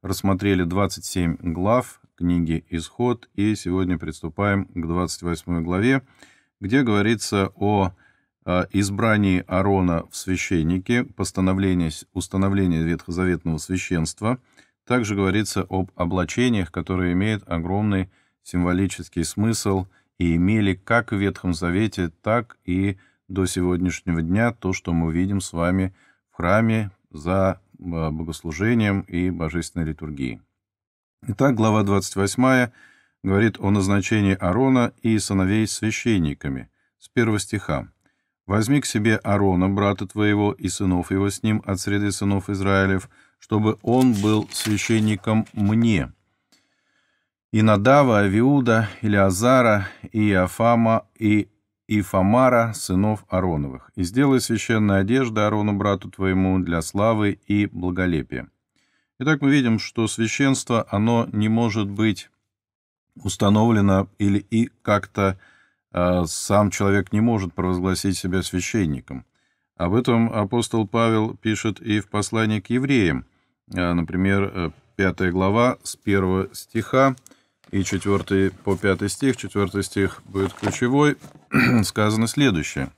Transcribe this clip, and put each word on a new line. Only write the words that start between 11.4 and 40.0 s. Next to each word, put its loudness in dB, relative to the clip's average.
с-, -14
установление 0
ветхозаветного -2
священства. -4
Также 0
говорится 0
об -4
облачениях, -2
которые -2
имеют 0
огромный -2
символический -2
смысл -2
и 2
имели 2
как -2
в -2
Ветхом -2
Завете, -2
так -4
и -2
до -2
сегодняшнего -2
дня, 0
то, -4
что -6
мы 0
видим -2
с -12
вами -2
в -20
храме 0
за, -2
э, -4
богослужением -2
и -4
божественной -6
литургией. -8
Итак, 2
глава 2
двадцать 0
восьмая 2
говорит 0
о 0
назначении 2
Аарона 0
и 2
сыновей 0
священниками. -2
С -20
первого 0
стиха. -6
«Возьми 2
к -8
себе 2
Аарона, 2
брата 0